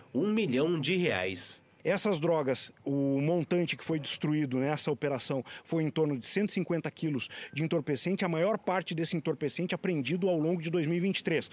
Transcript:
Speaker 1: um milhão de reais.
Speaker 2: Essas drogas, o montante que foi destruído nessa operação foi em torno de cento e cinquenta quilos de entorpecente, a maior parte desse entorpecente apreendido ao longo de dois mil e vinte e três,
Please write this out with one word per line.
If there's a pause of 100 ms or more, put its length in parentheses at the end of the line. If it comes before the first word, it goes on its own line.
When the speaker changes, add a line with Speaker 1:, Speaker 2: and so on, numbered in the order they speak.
(140)
Speaker 1:
um
milhão
de
reais. (220)
Speaker 2:
Essas
drogas, (140)
o
montante
que
foi
destruído
nessa
operação (220)
foi
em
torno
de
cento
e
cinquenta
quilos (280)
de
entorpecente,
a
maior
parte
desse
entorpecente
apreendido
ao
longo
de
dois
mil
e
vinte
e
três,